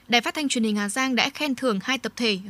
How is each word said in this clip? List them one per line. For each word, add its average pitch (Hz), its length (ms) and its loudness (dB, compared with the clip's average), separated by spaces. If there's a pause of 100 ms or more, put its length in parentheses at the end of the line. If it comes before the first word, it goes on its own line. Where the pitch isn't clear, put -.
Đài 233 120 6
Phát 320 140 -4
thanh 302 140 -2
Truyền 240 160 0
hình 214 120 2
Hà 208 120 0
Giang 262 260 0
đã 247 160 4
khen 277 240 -2
thưởng 240 280 0
hai 262 160 -2
tập 233 180 -6
thể 220 220 0 (120)